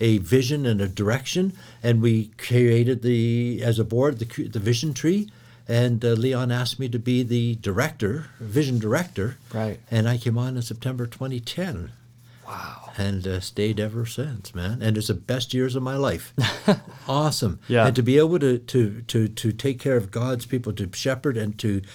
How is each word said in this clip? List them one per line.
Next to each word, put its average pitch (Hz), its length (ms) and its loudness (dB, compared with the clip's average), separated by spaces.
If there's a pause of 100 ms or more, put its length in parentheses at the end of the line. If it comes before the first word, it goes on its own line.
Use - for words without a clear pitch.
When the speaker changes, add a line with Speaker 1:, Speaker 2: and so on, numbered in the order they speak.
Speaker 1:
a 113 160 4
vision 131 480 2
and 107 160 2
a 98 80 0
direction, 131 640 0 (280)
and 117 200 4
we 110 360 2
created 120 680 4
the, 117 600 2
as 117 160 2
a 110 60 2
board, 123 340 0
the 113 60 -4
cre-, - 260 -8
the 117 80 -4
vision 120 340 0
tree. 202 360 0 (400)
And, 120 340 2
uh, 120 100 4
Leon 123 380 0
asked 123 280 -2
me 135 100 -4
to 120 100 -2
be 123 240 2
the 117 380 0
director, 113 640 -2 (140)
vision 120 400 0
director. 110 580 -2 (160)
Speaker 2:
Right. 110 260 -4 (120)
Speaker 1:
And 113 180 2
I 123 80 0
came 117 200 -2
on 127 200 -4
in 123 40 -4
September 123 460 -6
twenty 131 320 -8
ten. 117 520 -8 (540)
Speaker 2:
Wow. - 520 -14
Speaker 1:
And, 98 300 -2
uh, 92 140 -2
stayed 107 380 -2
ever 110 260 -2
since, 123 500 -8
man. 95 260 -4
And 110 160 2
it's 104 100 -2
the 107 60 -10
best 123 400 -4
years 127 220 0
of 131 80 -2
my 131 120 -4
life. 117 420 -2
Speaker 2:
<laughs> - 460 0 (260)
Speaker 1:
Awesome. 135 500 0 (100)
Speaker 2:
Yeah. 113 180 6
Speaker 1:
And 113 80 2
to 127 80 2
be 127 140 6
able 160 220 6
to, 127 180 4
to, 117 460 0
to, 110 260 0
to 110 240 -2
take 123 260 -4
care 135 160 0
of 98 160 0
God's 120 340 -4
people, 120 280 -4
to 92 180 -4
shepherd 131 460 -2
and 107 220 -4
to, 101 220 0 (140)